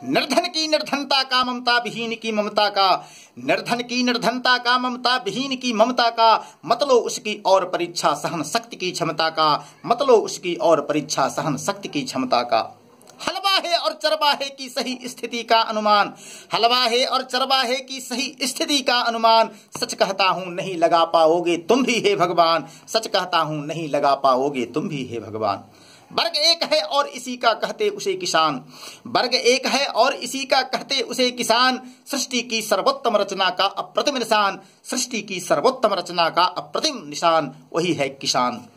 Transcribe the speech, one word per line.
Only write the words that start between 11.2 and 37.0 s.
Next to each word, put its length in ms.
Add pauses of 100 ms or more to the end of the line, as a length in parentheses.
सहन 300
शक्ति 320
की 120
क्षमता 400
का। 380 (480)
हलवाहे 480
और 180
चरवाहे 560
की 200
सही 340
स्थिति 400
का 180
अनुमान, 520 (400)
हलवाहे 520
और 180
चरवाहे 520
की 240
सही 440
स्थिति 380
का 180
अनुमान, 500 (300)
सच 140
कहता 340
हूं 180
नहीं 320
लगा 280
पाओगे 520
तुम 260
भी 160
हे 160
भगवान, 520 (200)
सच 200
कहता 320
हूं 260
नहीं 240
लगा 260
पाओगे 500
तुम 240
भी 220
हे 80
भगवान। 440 (500)
वर्ग 240
एक 260
है 180
और 260
इसी 300
का 160
कहते 360
उसे 240
किसान। 520 (420)
वर्ग 260
एक 340
है 180
और 280
इसी 320
का 160
कहते 400
उसे 300
किसान। 480 (320)
सृष्टि 300
की 200
सर्वोत्तम 560
रचना 320
का 160
अप्रतिम 520
निशान। 420 (240)
सृष्टि 380
की 180
सर्वोत्तम 540
रचना 360
का 140
अप्रतिम 600